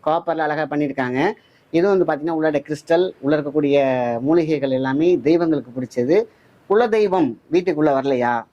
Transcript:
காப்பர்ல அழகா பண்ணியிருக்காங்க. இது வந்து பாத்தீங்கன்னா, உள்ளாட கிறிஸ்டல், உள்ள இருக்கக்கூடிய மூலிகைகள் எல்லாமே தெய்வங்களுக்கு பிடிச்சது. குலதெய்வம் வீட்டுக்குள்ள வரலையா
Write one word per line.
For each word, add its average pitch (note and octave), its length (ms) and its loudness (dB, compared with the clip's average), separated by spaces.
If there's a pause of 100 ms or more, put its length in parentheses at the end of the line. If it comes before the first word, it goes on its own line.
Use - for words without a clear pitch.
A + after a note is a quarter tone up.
காப்பர்ல E3 340 -2
அழகா D3+ 240 -2
பண்ணியிருக்காங்க. C#3 680 -2 (380)
இது E3+ 180 0
வந்து F#3+ 160 2
பாத்தீங்கன்னா, D#3 340 -2
உள்ளாட D#3 220 0
கிறிஸ்டல், E3 600 -2
உள்ள D3 160 0
இருக்கக்கூடிய C#3+ 400 0 (440)
மூலிகைகள் D3+ 500 0
எல்லாமே C3+ 500 0
தெய்வங்களுக்கு D3+ 500 0
பிடிச்சது. B2+ 540 0 (440)
குலதெய்வம் G3+ 680 2 (160)
வீட்டுக்குள்ள D#3 400 2
வரலையா B2 600 0